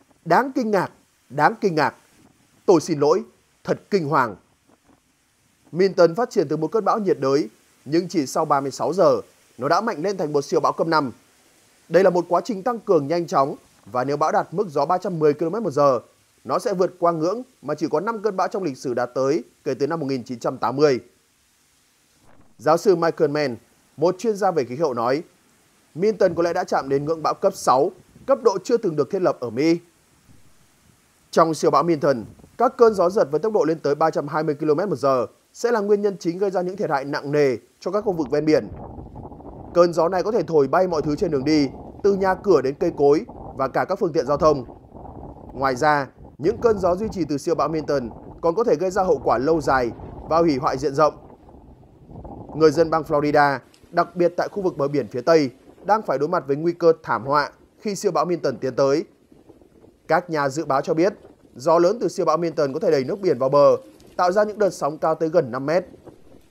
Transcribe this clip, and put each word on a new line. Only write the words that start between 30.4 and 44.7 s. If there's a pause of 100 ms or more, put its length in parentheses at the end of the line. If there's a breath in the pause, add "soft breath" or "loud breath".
Trong
siêu
bão
Milton, (320)
các
cơn
gió
giật
với
tốc
độ
lên
tới
ba
trăm
hai
mươi
ki-lô-mét
một
giờ (280)
sẽ
là
nguyên
nhân
chính
gây
ra
những
thiệt
hại
nặng
nề (220)
cho
các
khu
vực
ven
biển. (1080)
Cơn
gió
này
có
thể
thổi
bay
mọi
thứ
trên
đường
đi, (360)
từ
nhà
cửa
đến
cây
cối (320)
và
cả
các
phương
tiện
giao
thông. (880)